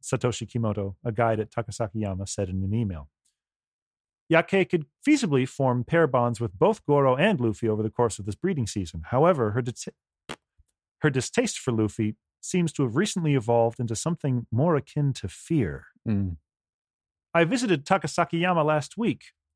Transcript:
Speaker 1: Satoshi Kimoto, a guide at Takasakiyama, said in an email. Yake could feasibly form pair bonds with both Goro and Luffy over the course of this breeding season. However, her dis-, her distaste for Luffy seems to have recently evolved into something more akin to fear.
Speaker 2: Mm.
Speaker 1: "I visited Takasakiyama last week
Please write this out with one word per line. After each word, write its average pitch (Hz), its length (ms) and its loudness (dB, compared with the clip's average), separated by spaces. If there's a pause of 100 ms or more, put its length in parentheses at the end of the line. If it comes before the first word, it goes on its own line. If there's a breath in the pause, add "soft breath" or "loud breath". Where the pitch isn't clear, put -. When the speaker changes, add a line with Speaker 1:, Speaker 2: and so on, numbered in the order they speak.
Speaker 1:
Satoshi 117 460 -2
Kimoto, 104 460 -2 (100)
a 120 80 -4
guide 113 280 2
at 104 100 -4
Takasakiyama, 104 760 -6
said 98 200 -4
in 95 160 -4
an 98 100 -4
email. 92 340 -4 (1200)
Yake 170 360 4
could 165 180 -2 (200)
feasibly 165 420 4
form 123 360 0
pair 165 220 4
bonds 120 340 2
with 117 180 -6
both 208 280 2
Goro 139 300 4
and 170 240 2
Luffy 113 280 0
over 107 140 0
the 107 80 0
course 120 280 0
of 95 80 -10
this 104 80 -6
breeding 156 320 -2
season. 85 440 -6
However, 135 400 2
her 120 120 -2
dis-, 120 260 -10 (1120)
her 151 80 4
distaste 131 480 -2
for - 140 -2
Luffy 110 440 0 (240)
seems 175 320 -2
to - 100 -2
have 117 140 -2
recently 165 380 0
evolved 117 440 2
into 117 160 -4
something 131 560 -2
more 151 240 2
akin 143 400 -2
to - 140 -8
fear. 90 580 -2 (220)
Speaker 2:
Mm. 98 280 -2 (1000)
Speaker 1:
"I 170 100 6
visited 190 400 0
Takasakiyama 170 800 0
last 151 320 -2
week 202 300 -2 (300)